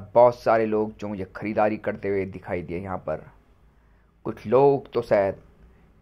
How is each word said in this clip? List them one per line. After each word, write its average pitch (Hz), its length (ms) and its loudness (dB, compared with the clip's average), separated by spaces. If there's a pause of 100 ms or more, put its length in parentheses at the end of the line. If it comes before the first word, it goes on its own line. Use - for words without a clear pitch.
(140)
बहुत 120 280 6
सारे 113 240 2
लोग 107 300 -2
जो 104 120 -10
मुझे 95 280 -10
ख़रीदारी 107 400 -2
करते 104 320 -6
हुए 98 160 -2
दिखाई 92 380 -8
दिए 85 160 -8
यहाँ 95 200 -8
पर। - 320 -10 (960)
कुछ 107 220 -10
लोग 135 460 4
तो 120 100 -2
शायद 98 340 2 (640)